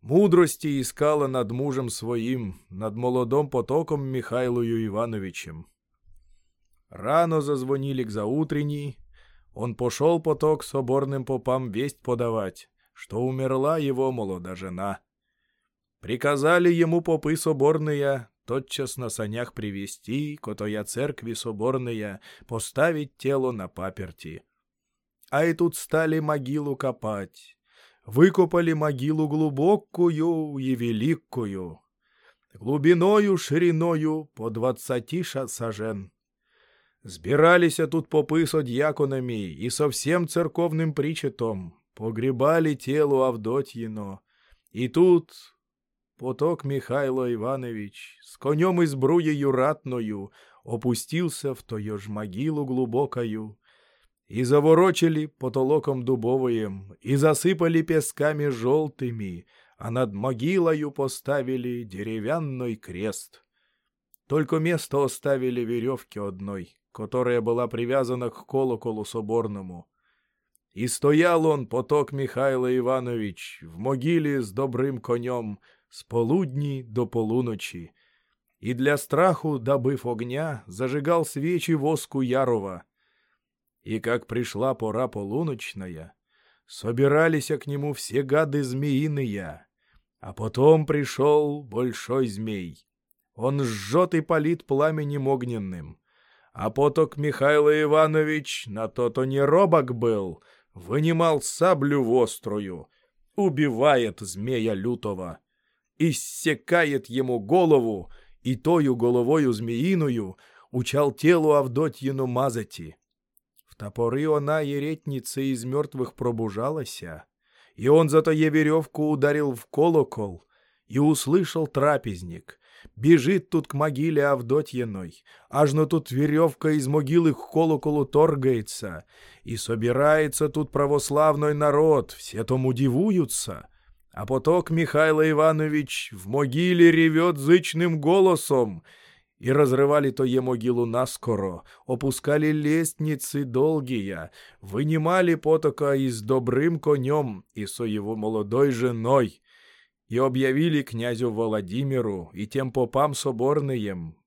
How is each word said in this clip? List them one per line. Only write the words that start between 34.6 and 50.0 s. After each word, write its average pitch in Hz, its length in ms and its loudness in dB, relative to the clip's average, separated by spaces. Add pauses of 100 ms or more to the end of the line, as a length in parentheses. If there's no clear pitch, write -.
ша-, 135 240 -6
сажен. 107 640 -8 (920)
Збиралися 151 840 2
тут 160 200 -4
попы 156 380 2
со 156 160 0
дьяконами 127 920 -2
и 107 200 -6
со 147 180 0
всем 165 380 0
церковным 160 640 -2
причетом, 120 880 -4 (140)
погребали 135 800 0
тело 135 520 2
Авдотьино. 110 920 -6 (500)
И 123 180 -4
тут 170 460 4 (840)
Поток 139 440 -2
Михайло 131 720 -2
Иванович 117 880 -8
с - 160 -20
конём 170 460 2
и - 20 6
сбруею 143 680 2
ратною 123 800 -2 (320)